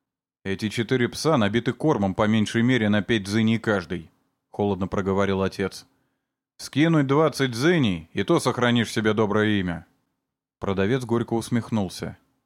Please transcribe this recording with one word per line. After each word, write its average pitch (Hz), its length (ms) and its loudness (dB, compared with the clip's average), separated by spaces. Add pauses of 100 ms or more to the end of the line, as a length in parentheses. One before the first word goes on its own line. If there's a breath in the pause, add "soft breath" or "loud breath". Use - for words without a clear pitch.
(440)
«Эти 98 240 -4
четыре 120 400 -2
пса 156 280 0
набиты 117 360 0
кормом 104 420 0
по 110 120 2
меньшей 110 360 2
мере 120 260 2
на 104 140 2
пять 110 220 -2
дзыней 110 340 2
каждый», 92 520 -4 (400)
холодно 98 380 -2
проговорил 95 540 0
отец. 95 440 -6 (720)
«Скинуть 151 480 2
двадцать 139 460 0
дзыней, 120 600 0
и 101 100 -2
то 160 180 2
сохранишь 120 520 0
себе 110 200 0
доброе 104 480 2
имя». 85 260 -6 (720)
Продавец 98 460 0
горько 117 300 -2
усмехнулся. 110 840 -4 (300)